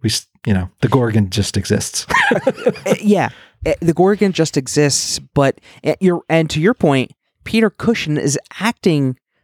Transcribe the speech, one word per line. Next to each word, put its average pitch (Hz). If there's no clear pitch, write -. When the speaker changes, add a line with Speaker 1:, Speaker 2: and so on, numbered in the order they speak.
Speaker 1:
we, 110
s-, -
you 107
know, 90
the -
Gorgon 110
just -
exists. -
<laughs> -
Speaker 2:
Uh, 196
yeah. 202
Uh, 160
the 170
Gorgon 190
just 160
exists, 139
but, 139
uh, 151
you're, 180
and 160
to 151
your 202
point, 139
Peter 220
Cushing 160
is 139
acting 151